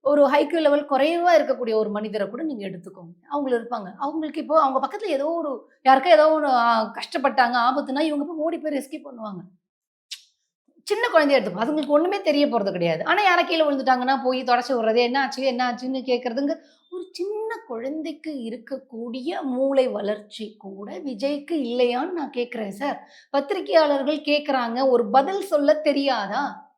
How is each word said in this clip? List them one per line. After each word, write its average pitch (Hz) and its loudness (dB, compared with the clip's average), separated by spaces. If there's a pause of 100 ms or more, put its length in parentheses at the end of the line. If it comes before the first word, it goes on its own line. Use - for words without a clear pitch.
ஒரு 285 6
ஹைக்யூ 294 2
லெவல் 294 2
குறைவா 330 2
இருக்கக்கூடிய 262 0
ஒரு 214 2
மனிதரை 202 -4
கூட 247 -10
நீங்க 226 -8
எடுத்துக்கோங்க, 175 -16
அவங்க 262 -2
இருப்பாங்க. 226 -6
அவங்களுக்கு 302 -6
இப்போ 294 4
அவங்க 269 0
பக்கத்துல 415 -6
ஏதோ 285 -2
ஒரு, 302 -6 (140)
யாருக்கோ 269 6
ஏதோ 311 8
ஒரு, 302 2
ஆ, 233 2
கஷ்டப்பட்டாங்க, 254 0
ஆபத்துனா 262 0
இவங்க 294 -2
போய் 330 -10
ஓடி 320 -2
போய் 294 -4
ரெஸ்கியூ 285 -10
பண்ணுவாங்க. 220 -12 (1400)
சின்ன 453 -2
குழந்தைய 285 6
எடுத்துப்போம், 190 -4
அதுங்களுக்கு 294 -2
ஒண்ணுமே 349 2
தெரிய 285 2
போறது 208 0
கிடையாது. 170 -2
ஆனா 370 2
யாரோ 359 4
கீழே 330 0
விழுந்துட்டாங்கன்னா 262 0
போய் 254 0
தொடச்சு 247 2
விடுறது, 220 0
"என்ன 247 2
ஆச்சு, 254 -4
என்ன 247 -2
ஆச்சுன்னு?" 254 -6
கேக்குறதுங்க. 254 -2 (340)
ஒரு 359 -10
சின்ன 427 -6 (120)
குழந்தைக்கு 294 -8
இருக்கக்கூடிய 247 -8
மூளை 262 2
வளர்ச்சி 208 -6
கூட 202 -14
விஜய்க்கு 285 -6
இல்லையான்னு 247 0
நான் 320 -8
கேக்குறேன் 240 -6
சார். 262 -6 (220)
பத்திரிகையாளர்கள் 294 2
கேக்குறாங்க, 269 0
ஒரு 233 4
பதில் 285 2
சொல்ல 294 2
தெரியாதா? 262 -2